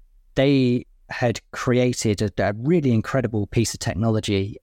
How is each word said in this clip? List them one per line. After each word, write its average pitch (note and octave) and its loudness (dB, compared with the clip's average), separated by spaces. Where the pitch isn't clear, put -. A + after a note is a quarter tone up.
they C3 2
had A#2+ -2
created B2 0
a, G2+ -2
a G#2 -2
really C#3 2
incredible A2 0
piece - 0
of - -12
technology, G#2+ -2